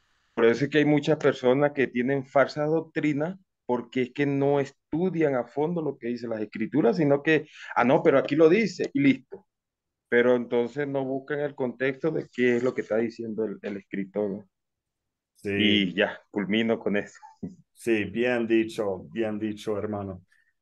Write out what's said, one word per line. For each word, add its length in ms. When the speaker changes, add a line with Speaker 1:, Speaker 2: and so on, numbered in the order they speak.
Speaker 1:
Por 120
eso 180
es 60
que 80
hay 60
muchas 340
personas 540
que 140
tienen 400
falsa 380
doctrina, 760
porque 360
es 100
que 140
no 340
estudian 760
a 80
fondo 380
lo 140
que 120
dice 180
las 140
Escrituras, 560
sino 260
que, 240
"Ah, 80
no, 180
pero 160
aquí 160
lo 140
dice", 440
y 80
listo. 460
Pero 260
entonces 540
no 160
buscan 360
el 140
contexto 560
de 220
qué 240
es 80
lo 100
que 60
está 160
diciendo 480
el, 180
el 140
escritor. 680
Speaker 2:
Sí. 140
Speaker 1:
Y 440
ya, 260
culmino 480
con 180
eso. 220
Speaker 2:
Sí, 320
bien 420
dicho, 640
bien 300
dicho, 360
hermano. 460